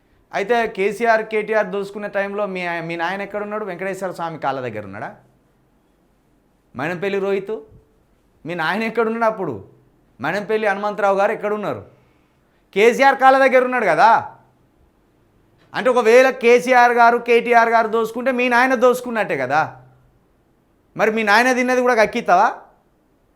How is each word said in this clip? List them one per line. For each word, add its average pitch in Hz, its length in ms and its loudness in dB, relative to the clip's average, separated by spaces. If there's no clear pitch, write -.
అయితే 226 320 -2
కేసీఆర్, 220 560 -2
కేటీఆర్ 214 440 -4
దోసుకునే 202 420 -10
టైంలో 202 380 -6
మీ 185 200 -8
ఆయ-, 170 140 -6
మీ 165 160 -10
నాయన 185 260 -6
ఎక్కడున్నాడు? 208 420 -8
వెంకటేశ్వర 185 460 -8
స్వామి 165 280 -10
కాళ్ళ 135 220 -6
దగ్గర 107 240 -10
ఉన్నాడా? 113 320 -14
మైనంపల్లి 180 420 -6
రోహిత్, 196 400 -4
మీ 170 80 -8
నాయన 170 280 -4
ఎక్కడున్నాడు 226 500 -2
అప్పుడు? 143 320 -8
మైనంపల్లి 208 460 -4
హనుమంతరావు 196 500 -2
గారు 202 140 0
ఎక్కడున్నారు? 196 520 -6
కేసీఆర్ 240 420 4
కాళ్ళ 262 220 6
దగ్గర 254 260 4
ఉన్నాడు 247 200 -2
కదా. 175 460 4
అంటే 202 160 0
ఒకవేళ 247 400 6
కేసీఆర్ 247 640 4
గారు, 240 260 4
కేటీఆర్ 233 500 2
గారు 226 200 2
దోసుకుంటే 226 440 -4
మీ 247 160 -2
నాయన 254 260 2
దోసుకున్నట్టే 233 640 0
కదా. 135 400 -2
మరి 208 140 2
మీ 220 120 -2
నాయన 226 300 4
తిన్నది 254 280 0
కూడా 247 140 2
కక్కిస్తావా? 214 600 2